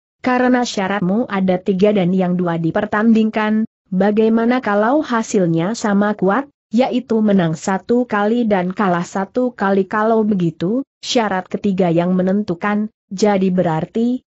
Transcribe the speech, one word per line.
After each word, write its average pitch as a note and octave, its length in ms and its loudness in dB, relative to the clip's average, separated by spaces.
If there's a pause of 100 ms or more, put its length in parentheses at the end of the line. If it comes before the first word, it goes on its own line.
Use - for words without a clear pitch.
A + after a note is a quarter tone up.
(240)
Karena B3 400 2
syaratmu G3 640 -2
ada F#3 320 0
tiga G3+ 320 2
dan F#3+ 240 2
yang F3+ 240 0
dua E3+ 160 -2
dipertandingkan, G#3+ 1120 0 (240)
bagaimana A3 720 2
kalau A3 400 0
hasilnya G3+ 720 0
sama G#3 400 0
kuat, G#3 320 0 (240)
yaitu A3+ 480 0
menang G3 320 2
satu G#3 560 -2
kali G#3+ 400 0
dan F#3 240 0
kalah F3+ 320 0
satu A#3+ 480 -4
kali? G3 320 0
Kalau A3 400 0
begitu, F#3+ 560 -2 (240)
syarat G3 400 -2
ketiga F#3+ 480 0
yang F3 240 2
menentukan, G#3 720 -2 (240)
jadi G3 400 2
berarti, F3+ 800 -2